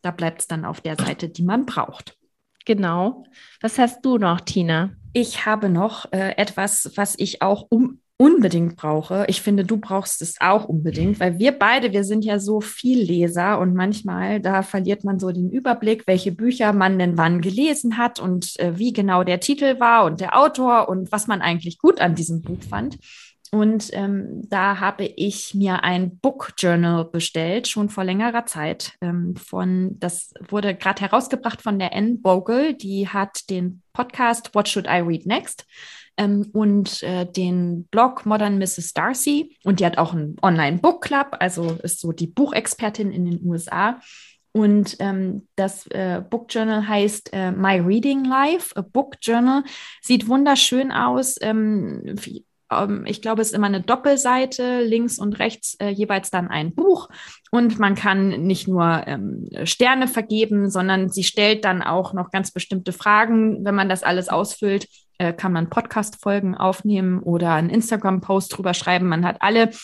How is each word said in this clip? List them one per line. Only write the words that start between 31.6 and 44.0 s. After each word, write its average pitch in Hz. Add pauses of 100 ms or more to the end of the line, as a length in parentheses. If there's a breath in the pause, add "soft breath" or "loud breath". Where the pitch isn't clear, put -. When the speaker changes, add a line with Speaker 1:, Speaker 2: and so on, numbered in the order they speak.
Speaker 1:
von 202
der 180
Anne 220
Bogle. 233
Die 196
hat 202
den 180 (120)
Podcast 240
What 208
Should 190
I 180
Read 170
Next? - (500 loud breath)
Ähm, 202
und, 208
äh, 180
den 180
Blog 247
Modern 208
Misses 185
Darcy. 269
Und 190
die 185
hat 165
auch 160
einen 151
Online-Book-Club, 190
also 170
ist -
so 170
die 165
Buchexpertin 220
in 180
den 170
U 175
S 170
A. 220 (520 loud breath)